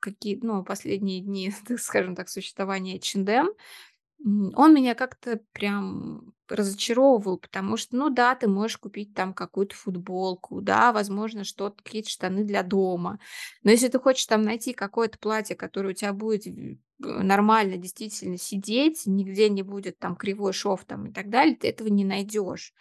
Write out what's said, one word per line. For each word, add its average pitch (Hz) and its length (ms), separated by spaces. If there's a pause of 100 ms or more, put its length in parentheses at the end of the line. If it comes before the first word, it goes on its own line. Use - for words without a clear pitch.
какие, 202 420
ну, 214 220
последние 196 560
дни, 196 300
<laughs> - 160
так 240 120
скажем 185 360
так, 185 140
существования 190 680
H - 200
and 196 120
M, 277 200 (760)
м, 202 320
он 311 180
меня 254 200
как-то 240 460 (120)
прям - 800 (160)
разочаровывал, 208 920
потому 196 380
что, - 200
ну 285 140
да, 247 240
ты 247 140
можешь 208 300
купить 208 360
там 190 200
какую-то 190 400
футболку, 185 840
да, 214 320
возможно, 208 520
что-то, 208 380
какие-то 220 280
штаны 190 340
для 196 180
дома. 185 560 (440)
Но 202 80
если 240 180
ты 254 100
хочешь 262 280
там 214 160
найти 220 300
какое-то 220 460
платье, 214 380
которое 196 340
у - 20
тебя 202 200
будет 214 340
в, - 20
э, - 760
нормально 202 540
действительно 185 600
сидеть, 240 680
нигде 196 420
не 196 140
будет 196 360
там 180 180
кривой 196 360
шов 190 320
там 202 220
и 214 60
так 196 180
далее, 285 260
ты 233 120
этого 226 200
не 202 160
найдешь. 196 760